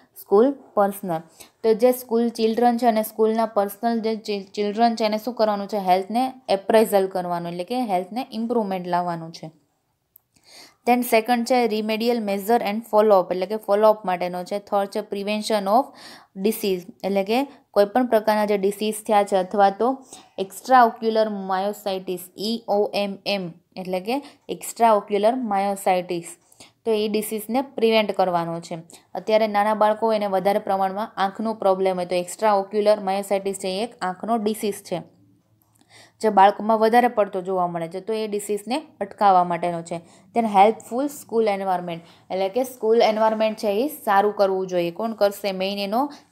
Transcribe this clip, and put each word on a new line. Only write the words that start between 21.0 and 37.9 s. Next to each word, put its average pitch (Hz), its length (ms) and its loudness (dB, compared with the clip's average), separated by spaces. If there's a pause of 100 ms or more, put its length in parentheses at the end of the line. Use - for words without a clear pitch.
myositis, 190 720 -4 (180)
ઈ 220 300 -6
ઓ 202 260 0
એમ 196 320 -4
એમ, 185 280 -4 (220)
એટલે 185 240 -6
કે 240 220 -6 (280)
extraocular 208 840 0 (180)
myositis. 185 760 -2 (600)
તો 226 60 -2
એ 214 180 0
ડિસીઝને 214 540 -4
પ્રિવેન્ટ 220 500 0
કરવાનો 170 480 -2
છે. 170 180 -12 (360)
અત્યારે 214 320 0
નાના 208 280 0
બાળકો 214 320 0
હોય 220 100 2
એને 208 100 -2
વધારે 196 320 0
પ્રમાણમાં 196 580 -4
આંખનો 208 380 -4
પ્રોબ્લેમ 190 420 2
હોય 180 100 -4
તો 180 80 -4
extraocular 208 880 2
myositis 196 480 -2
છે 190 160 -8
એ 190 140 -4
એક 240 200 -8
આંખનો 190 340 -4
ડિસીઝ 214 380 -2
છે 180 280 -8 (1200)
જે 220 80 0
બાળકોમાં 208 500 4
વધારે 233 300 4
પડતો 202 320 -2
જોવા 180 260 -2
મળે 165 220 -6
છે, 185 120 -10